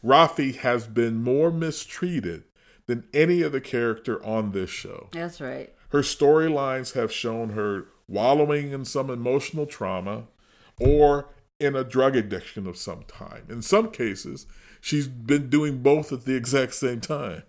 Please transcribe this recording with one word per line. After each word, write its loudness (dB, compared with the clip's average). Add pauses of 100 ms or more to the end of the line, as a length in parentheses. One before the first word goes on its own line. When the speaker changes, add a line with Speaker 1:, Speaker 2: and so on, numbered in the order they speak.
Speaker 1:
Raffi 4
has -2
been 0
more 2
mistreated -6 (440)
than -4
any 4
other -2
character -2
on -2
this -4
show. -14
Speaker 2:
That's -10
right. -12 (160)
Speaker 1:
Her 2
storylines 2
have -2
shown -6
her -4 (200)
wallowing 2
in -8
some -4
emotional -2
trauma -6 (540)
or 4 (300)
in 0
a 0
drug 4
addiction -4
of -10
some -10
kind. -20
In -10
some 2
cases, -6 (360)
she's -2
been 0
doing 0
both 4
at -8
the 0
exact 0
same -2
time. -8